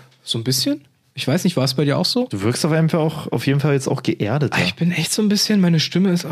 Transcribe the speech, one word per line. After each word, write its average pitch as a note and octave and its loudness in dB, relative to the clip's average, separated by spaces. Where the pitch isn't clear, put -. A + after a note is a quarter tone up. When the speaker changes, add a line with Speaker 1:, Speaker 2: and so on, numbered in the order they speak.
Speaker 1:
So - -6
ein A2+ -6
bisschen. C#4 -2
Ich - -10
weiß D#3 2
nicht, F3+ 0
war C3 2
es C3+ -2
bei D3+ 0
dir C#3+ 0
auch F3+ 0
so? B3 -2
Speaker 2:
Du G2 -6
wirkst A#2+ 0
auf D#3 2
jeden D#3+ 2
Fall E3+ 2
auch, - -4
auf A#2+ -4
jeden C#3 2
Fall C#3+ 2
jetzt C3+ 0
auch C#3 -2
geerdet. A2+ 0
Speaker 1:
Ah, F3+ 0
ich - -2
bin F3 0
echt E3 -4
so - -2
ein G#3+ 2
bisschen, G#3 2
meine E3+ 4
Stimme F3+ 0
ist, F3 0